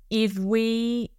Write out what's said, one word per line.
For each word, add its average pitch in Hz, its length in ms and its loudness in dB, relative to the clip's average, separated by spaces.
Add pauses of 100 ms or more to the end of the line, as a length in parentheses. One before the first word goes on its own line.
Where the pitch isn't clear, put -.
(120)
if 214 260 2
we 226 800 0